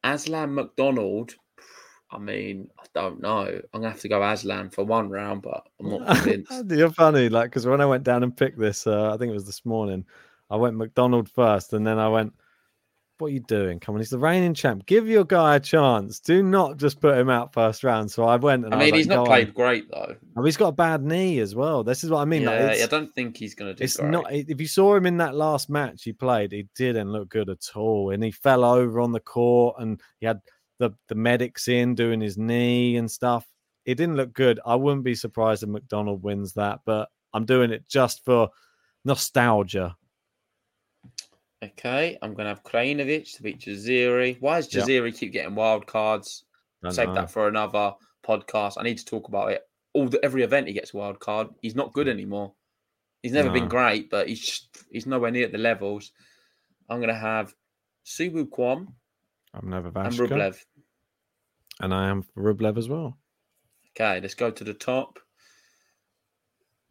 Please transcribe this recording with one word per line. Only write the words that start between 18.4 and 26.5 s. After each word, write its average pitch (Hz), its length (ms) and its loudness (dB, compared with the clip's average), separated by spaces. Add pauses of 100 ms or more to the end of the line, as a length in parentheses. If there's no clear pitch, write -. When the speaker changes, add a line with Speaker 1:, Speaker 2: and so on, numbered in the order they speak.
Speaker 2:
and 110 100 -4
Speaker 1:
I - 40 0
Speaker 2:
I - 20 2
Speaker 1:
mean, 151 140 6
Speaker 2:
was 160 60 4
Speaker 1:
he's 156 80 2
Speaker 2:
like, 143 100 2
Speaker 1:
not 123 80 4
Speaker 2:
"Go 120 60 2
Speaker 1:
played 120 180 6
Speaker 2:
on." - 40 -18
Speaker 1:
great, 123 380 0
though. - 240 -10 (220)
Speaker 2:
Oh, 120 80 -2
he's 156 100 4
got 196 140 2
a - 20 -2
bad 160 320 0
knee 170 360 0
as 101 160 -2
well. 139 280 0
This 127 220 -2
is 160 60 -6
what 151 100 2
I 143 40 0
mean, 156 200 2
like, 110 140 0
Speaker 1:
Yeah, 113 100 2
Speaker 2:
it's 110 140 2
Speaker 1:
I 117 40 0
don't 151 260 -4
think 120 220 -8
he's 107 200 -12
gonna 98 180 -10
do 113 100 -6
Speaker 2:
it's 135 140 -2
Speaker 1:
great. 147 140 -2
Speaker 2:
not, 165 200 -2
if 147 300 -2
you 160 60 -6
saw 196 280 6
him 185 100 4
in 175 120 2
that 151 180 0
last 156 340 0
match 143 340 -4
he 113 100 -8
played, 110 400 0